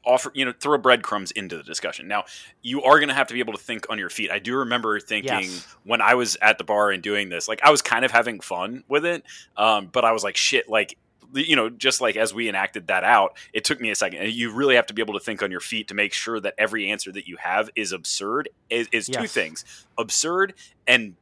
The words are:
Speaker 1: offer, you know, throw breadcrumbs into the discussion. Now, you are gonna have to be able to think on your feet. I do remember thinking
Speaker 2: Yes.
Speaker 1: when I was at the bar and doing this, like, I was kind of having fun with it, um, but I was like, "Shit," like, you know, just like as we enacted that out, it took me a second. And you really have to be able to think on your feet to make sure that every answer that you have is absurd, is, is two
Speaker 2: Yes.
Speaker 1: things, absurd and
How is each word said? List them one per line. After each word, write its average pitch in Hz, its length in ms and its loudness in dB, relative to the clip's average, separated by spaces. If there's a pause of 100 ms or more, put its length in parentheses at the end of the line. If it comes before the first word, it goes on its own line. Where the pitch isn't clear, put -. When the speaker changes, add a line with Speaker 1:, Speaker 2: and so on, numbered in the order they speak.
Speaker 1:
offer, 127 300 2
you 135 100 0
know, 123 160 -2
throw 143 180 2
breadcrumbs 113 520 4
into 90 260 -8
the 76 60 -12
discussion. 80 460 -10
Now, 104 160 -2 (360)
you 131 220 -6
are 143 180 8
gonna 143 140 0
have 135 140 2
to 120 60 -10
be 123 60 -4
able 113 140 -2
to 98 60 -10
think 113 280 -10
on 107 100 -4
your 92 120 -8
feet. 92 200 -6
I 101 80 -2
do 117 180 -4
remember 117 440 0
thinking 110 300 -4
Speaker 2:
Yes. 92 360 -4 (180)
Speaker 1:
when 113 180 0
I 110 120 6
was 120 280 0
at 107 160 6
the - 60 -8
bar 104 260 2
and 92 120 -2
doing 101 280 -2
this, 85 180 -6
like, 110 160 -6
I 151 60 10
was 147 120 4
kind 120 220 2
of 123 60 2
having 117 300 2
fun 101 480 -8
with 151 180 0
it, 170 180 -2 (320)
um, 107 360 2
but 120 120 2
I 113 80 6
was 107 120 0
like, 98 120 -4
"Shit," - 320 0
like, 107 300 0 (360)
you 151 220 2
know, 113 140 2
just 123 300 -2
like 110 160 0
as 107 180 2
we 117 140 -4
enacted 95 400 -4
that 92 160 0
out, 104 320 6 (160)
it 110 120 -4
took 135 160 0
me 113 100 -4
a 101 40 -2
second. 90 260 -4
And 107 120 -4
you 117 200 -4
really 131 220 4
have 120 120 6
to 107 80 -14
be 113 80 -2
able 104 120 -4
to 98 60 -4
think 104 220 -6
on 98 80 -2
your 90 100 -8
feet 110 280 -8
to 101 60 -12
make 101 180 -2
sure 113 280 -6
that 95 180 -6
every 104 320 -2
answer 98 220 -6
that 95 140 -12
you 87 120 -14
have 95 360 -2
is 101 180 -4
absurd, 101 560 -6 (220)
is, 117 220 -2
is 113 140 -2
two 123 160 -4
Speaker 2:
Yes. - 100 -8
Speaker 1:
things, 82 320 -4 (320)
absurd 175 580 -2 (320)
and 113 360 2